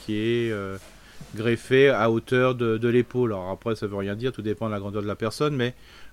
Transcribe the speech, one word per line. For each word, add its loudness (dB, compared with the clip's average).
qui -2
est, 0
euh, -6
greffé 4
à 4
hauteur 2
de, 0
de 0
l'épaule. 2
Alors -4
après, -4
ça -6
veut -6
rien -2
dire, -4
tout -10
dépend -4
de -2
la -4
grandeur -6
de -4
la -4
personne, -2
mais -2